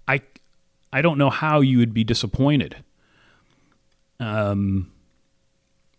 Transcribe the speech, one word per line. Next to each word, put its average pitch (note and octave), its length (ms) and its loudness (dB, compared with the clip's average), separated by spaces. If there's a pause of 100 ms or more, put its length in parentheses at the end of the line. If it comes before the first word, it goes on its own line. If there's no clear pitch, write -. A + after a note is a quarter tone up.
I, C3+ 140 -2 (720)
I C3+ 100 0
don't D#3 160 0
know C#3 120 2
how D3+ 300 0
you C3+ 180 4
would A2+ 160 2
be A2+ 100 0
disappointed. A#2 720 -2 (1400)
Um, G2+ 720 -2 (1080)